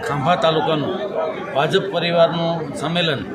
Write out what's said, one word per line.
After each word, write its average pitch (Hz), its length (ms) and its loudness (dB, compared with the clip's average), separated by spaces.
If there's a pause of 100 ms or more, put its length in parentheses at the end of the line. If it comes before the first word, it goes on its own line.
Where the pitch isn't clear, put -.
ખાંભા 147 280 2
તાલુકાનું 156 580 2 (600)
ભાજપ 156 360 2
પરિવારનું 170 840 2
સંમેલન 160 460 -2 (140)